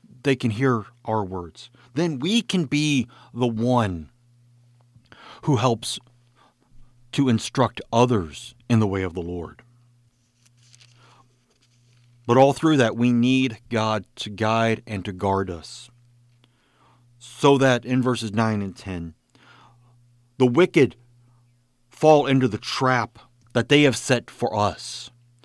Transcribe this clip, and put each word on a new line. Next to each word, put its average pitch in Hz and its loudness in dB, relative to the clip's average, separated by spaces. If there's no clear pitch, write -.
they 139 2
can 127 -2
hear 117 -2
our 110 -2
words. 90 -12
Then 156 -4
we 196 0
can 180 -2
be 147 0
the 123 -2
one 110 -2
who 147 2
helps 117 -2
to 139 0
instruct 113 -2
others 113 0
in 117 4
the 107 2
way 98 -2
of 90 -6
the 90 -6
Lord. 85 -10
But 120 4
all 135 6
through 156 0
that, 113 2
we 120 2
need 123 0
God 110 -2
to - -12
guide 110 0
and 101 -8
to 104 -8
guard 95 -2
us. - -16
So - 2
that 127 2
in 127 -2
verses 113 -4
nine 107 0
and 95 -10
ten, 85 -12
the 127 2
wicked 147 2
fall 151 4
into 135 2
the 110 -2
trap 127 -2
that 117 -2
they 147 6
have 135 4
set - -2
for - -6
us, - -4